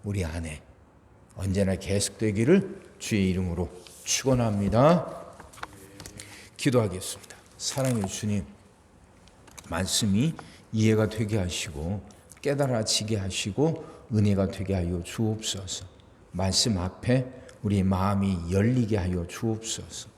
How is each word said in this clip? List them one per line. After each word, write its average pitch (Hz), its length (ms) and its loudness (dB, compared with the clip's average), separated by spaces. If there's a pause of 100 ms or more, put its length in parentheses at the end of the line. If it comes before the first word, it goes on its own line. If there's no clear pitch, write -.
우리 98 220 -2
안에 80 380 -8 (720)
언제나 95 400 0
계속되기를 110 1040 2 (180)
주의 98 300 2
이름으로 90 400 -2 (340)
축원합니다. 120 1300 2 (1200)
기도하겠습니다. 107 800 0 (200)
사랑의 123 500 -2
주님, 101 380 -2 (1200)
말씀이 101 640 0 (380)
이해가 107 380 4
되게 110 280 -2
하시고 87 640 -4 (400)
깨달아지게 120 760 0
하시고 101 680 -2 (280)
은혜가 101 340 4
되게 95 260 -4
하여 87 300 0
주옵소서. 104 800 -4 (460)
말씀 95 460 2
앞에 92 480 0 (360)
우리 98 220 2
마음이 95 680 2
열리게 110 460 2
하여 90 300 0
주옵소서. - 920 -6